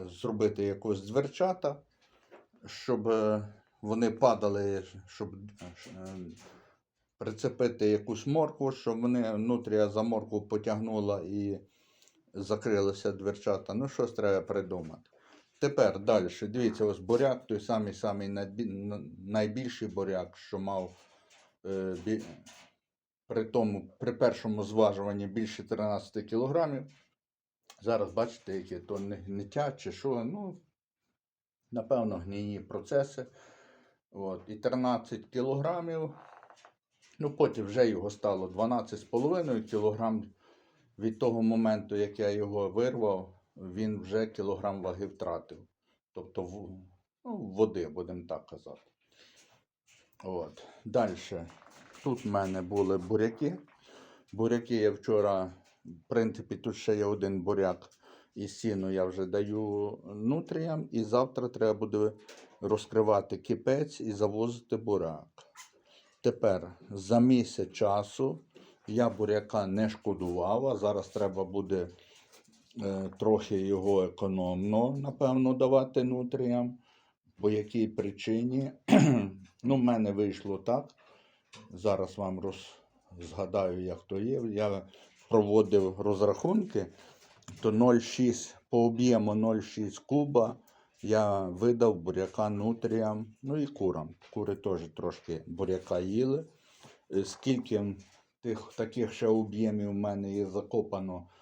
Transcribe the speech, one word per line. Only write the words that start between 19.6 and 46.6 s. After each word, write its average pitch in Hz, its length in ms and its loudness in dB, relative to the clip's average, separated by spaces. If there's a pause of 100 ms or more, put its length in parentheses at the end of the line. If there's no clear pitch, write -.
буряк, 92 500 -4
що - 220 -8
мав, 95 380 -4 (680)
е, 95 300 -4 (100)
бі-, 110 180 -2 (1040)
при 110 180 0
тому, 107 440 0 (100)
при 120 140 -2
першому 110 500 0
зважуванні 101 640 2
більше 107 360 -6
тринадцяти 107 600 -4
кілограмів. 139 600 0 (960)
Зараз 104 300 0
бачите, 101 460 -4
яке 90 220 -8
то 98 200 -6
не-, 101 160 -6
гниття 98 560 -4
чи - 200 -10
що, 123 320 -4
ну, 180 380 -8 (1120)
напевно, 117 460 -2
гнійні 101 420 -6
процеси. 131 640 -4 (840)
От, 95 360 -10
і 104 80 -12
тринадцять 120 680 -2
кілограмів. 156 920 -4 (1040)
Ну, 147 160 -2
потім 120 300 2
вже 113 240 4
його 104 200 -2
стало 95 380 -2
дванадцять 110 520 -2
з - 40 -18
половиною 135 640 0
кілограм. 107 680 0 (640)
Від 110 200 -2
того 117 220 2
моменту, 110 540 2
як 104 240 -2
я 104 100 2
його 101 400 -2
вирвав, 104 640 0 (240)
він 98 420 -4
вже 104 280 -2
кілограм 98 540 -4
ваги 92 240 -4
втратив. 87 640 -8 (460)
Тобто 92 300 -8
в-, 92 360 -12 (460)